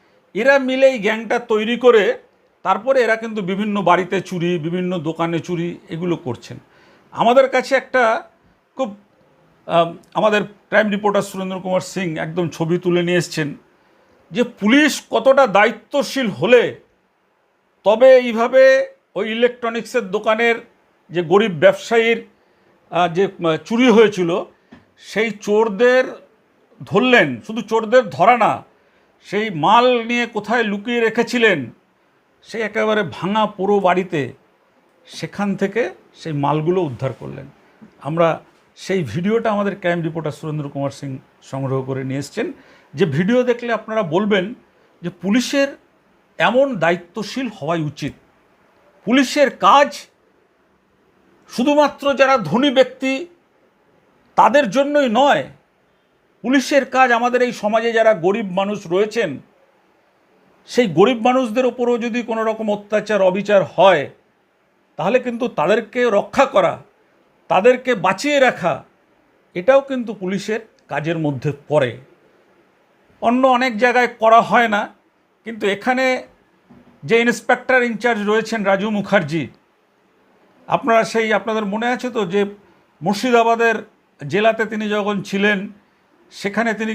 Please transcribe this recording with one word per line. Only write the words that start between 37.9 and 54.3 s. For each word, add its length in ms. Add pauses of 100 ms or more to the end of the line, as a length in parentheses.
আমরা 280 (480)
সেই 240 (120)
ভিডিওটা 380
আমাদের 300
ক্রাইম 220
রিপোর্টার 360
সুরেন্দ্র 300
কুমার 220
সিং 280 (240)
সংগ্রহ 400
করে 220
নিয়ে 200
এসছেন, 220 (480)
যে 120
ভিডিও 340 (100)
দেখলে 220
আপনারা 300
বলবেন 520 (480)
যে 80 (120)
পুলিশের 460 (720)
এমন 280 (180)
দায়িত্বশীল 720
হওয়াই 260
উচিত। 300 (920)
পুলিশের 440 (160)
কাজ 220 (1700)
শুধুমাত্র 500 (160)
যারা 160 (140)
ধনী 200
ব্যক্তি 420 (1300)